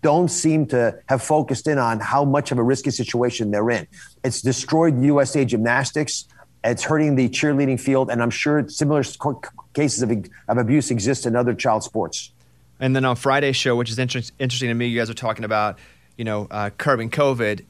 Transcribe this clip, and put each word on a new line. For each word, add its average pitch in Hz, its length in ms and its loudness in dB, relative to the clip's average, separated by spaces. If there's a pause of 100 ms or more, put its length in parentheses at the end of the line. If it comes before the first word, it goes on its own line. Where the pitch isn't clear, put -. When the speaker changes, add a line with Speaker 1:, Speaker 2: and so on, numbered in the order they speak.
Speaker 1:
don't 160 260 4
seem 156 380 2
to 117 320 0 (100)
have 131 140 0
focused 151 460 0
in 147 100 2
on 113 220 0
how 139 240 0
much 139 260 0
of 131 80 0
a 117 60 2
risky 131 260 0
situation 117 640 -2
they're 107 180 0
in. 98 160 -2 (380)
It's 127 180 -4
destroyed 143 600 2
U 143 160 4
S 135 160 0
A 135 80 2
Gymnastics. 120 800 0 (380)
It's 120 200 0
hurting 151 320 2
the 127 120 4
cheerleading 139 520 0
field, 131 300 0
and 120 120 0
I'm 120 80 0
sure 147 380 0
similar 147 320 0
s-, - 160 -4
co-, 139 240 -4 (340)
cases 143 280 0
of, 113 100 0 (340)
of 117 120 0
abuse 123 340 2
exist 120 340 -2
in 117 80 0
other 120 200 2
child 110 280 0
sports. - 480 -6 (480)
Speaker 2:
And 131 160 0
then 131 100 2
on 127 120 2
Friday's 139 400 0
show, 127 180 0
which 120 160 -2
is 113 80 -6
inter-, 127 220 -4 (180)
interesting 123 300 -4
to 117 60 -2
me, 120 120 -2
you 117 100 -2
guys 113 140 -2
are 110 40 -10
talking 110 300 -6
about, 107 360 -2 (360)
you 117 80 -8
know, 107 280 -4
uh, 104 180 -4
curbing 117 400 -2
covid. 120 600 0